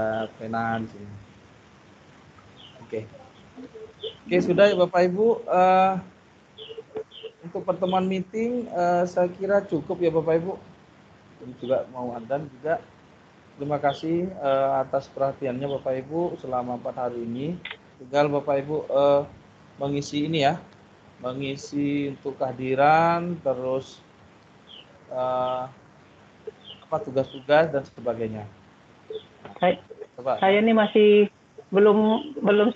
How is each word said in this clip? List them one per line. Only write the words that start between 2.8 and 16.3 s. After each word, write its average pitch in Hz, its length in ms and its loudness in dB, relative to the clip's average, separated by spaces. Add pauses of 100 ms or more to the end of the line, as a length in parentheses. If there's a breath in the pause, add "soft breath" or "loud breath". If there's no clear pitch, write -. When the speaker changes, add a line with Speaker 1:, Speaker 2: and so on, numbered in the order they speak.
Speaker 1:
Oke. 113 160 -10 (1300)
Oke, - 160 0
sudah 202 240 6
ya 202 80 0
Bapak 180 320 2
Ibu. 214 320 0
Eh, 185 540 4 (1500)
untuk 175 160 -8
pertemuan 185 400 0
meeting, 220 640 -4
eh, 175 400 0
saya 180 240 0
kira 196 320 0
cukup 175 400 -4
ya 165 80 2
Bapak 160 240 2
Ibu. 170 160 -4 (880)
Ini 131 120 -16 (120)
juga 123 240 -2
mau 123 240 -8
adzan 123 400 -6
juga. 143 240 -4 (800)
Terima 143 240 -4
kasih, 160 480 -2
eh, 135 480 0
atas 135 320 -2
perhatiannya 135 720 -4
Bapak 131 240 -2
Ibu 165 320 -4